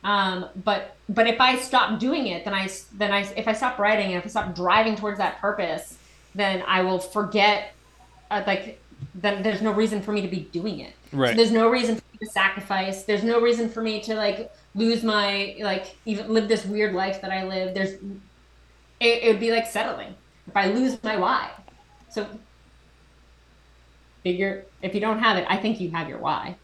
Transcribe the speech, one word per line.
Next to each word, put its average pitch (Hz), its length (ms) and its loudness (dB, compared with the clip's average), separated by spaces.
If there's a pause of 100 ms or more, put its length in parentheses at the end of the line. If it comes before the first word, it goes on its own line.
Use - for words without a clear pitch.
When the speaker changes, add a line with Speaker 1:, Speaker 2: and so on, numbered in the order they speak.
Speaker 1:
Um, 190 420 0 (180)
but, 202 320 -2 (120)
but 220 180 4
if 233 140 2
I 254 180 6
stop 240 420 2
doing 262 280 0
it, 170 160 -6
then 202 100 -4
I 196 100 0
s-, - 300 -10
then 202 180 0
I, 202 80 2 (160)
if 220 100 -4
I 220 60 2
stop 240 260 0
writing 208 280 2
and 185 100 -2
if 180 80 -4
I 214 40 -8
stop 190 260 -4
driving 202 420 4
towards 202 220 -4
that 185 220 -2
purpose, 180 580 -4 (360)
then 190 320 0
I 185 160 4
will 185 160 2
forget, 208 760 0 (560)
uh, 202 160 -2
like, 202 340 -4 (340)
then 196 280 -2
there's 202 180 0
no 214 120 2
reason 208 300 2
for 208 100 -4
me 208 100 0
to 190 60 -4
be 175 120 -4
doing 170 400 -6
it. - 140 -16 (160)
So 143 80 -4
Speaker 2:
Right. 123 180 4
Speaker 1:
there's 226 160 6
no 226 160 6
reason 233 280 2
for - 60 -10 (100)
me - 140 -20
to - 0 -
sacrifice. 196 800 -2
There's 208 180 0
no 233 180 4
reason 233 280 2
for 226 140 -6
me 220 200 -2
to, 220 120 -4
like, 208 360 -2 (240)
lose 226 300 2
my, 202 560 0
like, 190 340 -4 (120)
even 220 260 -4
live 214 160 2
this 220 160 2
weird 208 300 0
life 190 260 -2
that 190 100 -8
I 190 140 -4
live. 190 300 -4
There's, 190 160 -2 (1120)
it, 233 220 4
it 226 60 4
would 202 120 4
be 226 120 2
like 226 140 2
settling - 480 -6 (340)
if - 80 -2
I 196 100 2
lose 240 360 2
my 214 140 -2
why. - 340 0 (600)
So 202 160 -4 (2000)
figure, 190 420 -2 (180)
if 190 120 -6
you 208 60 0
don't 220 200 0
have 226 160 2
it, 185 120 -2
I 196 80 2
think 220 240 -2
you 175 100 -4
have 165 180 -6
your 123 100 -12
why. 147 460 -4